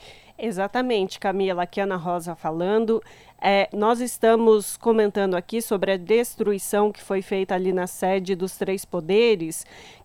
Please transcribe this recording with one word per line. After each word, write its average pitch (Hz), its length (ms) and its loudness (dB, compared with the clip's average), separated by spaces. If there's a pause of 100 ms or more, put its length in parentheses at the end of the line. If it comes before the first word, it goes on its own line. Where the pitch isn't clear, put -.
(360)
Exatamente, 214 840 -2
Camila, 190 420 0
aqui 180 180 -6
Ana 196 140 -2
Rosa 175 400 -4
falando. 196 640 0 (400)
É, 196 320 2
nós 226 280 2
estamos 226 760 2
comentando 208 600 2
aqui 220 260 -4
sobre 190 300 0
a 190 40 0
destruição 208 960 0
que - 120 -14
foi 190 200 -2
feita 190 320 -2
ali 185 180 0
na 180 140 -2
sede 190 480 -2
dos 185 220 -6
Três 190 280 -4
Poderes, 180 800 0 (400)